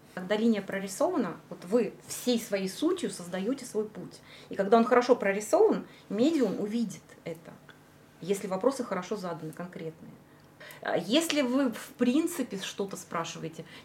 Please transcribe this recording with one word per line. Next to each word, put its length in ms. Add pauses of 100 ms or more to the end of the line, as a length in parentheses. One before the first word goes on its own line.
(160)
Когда 200
линия 260
прорисована, 760 (140)
вот 160
вы 280 (140)
всей 320
своей 300
сутью 420
создаёте 540
свой 200
путь. 340 (300)
И 60
когда 220
он 80
хорошо 300
прорисован, 680 (240)
медиум 500
увидит 440 (220)
это, 260 (680)
если 260
вопросы 360
хорошо 320
заданы, 360
конкретные. 600 (720)
А 140
если 440
вы, 300
в 160 (100)
принципе, 600
что-то 400
спрашиваете, 680 (220)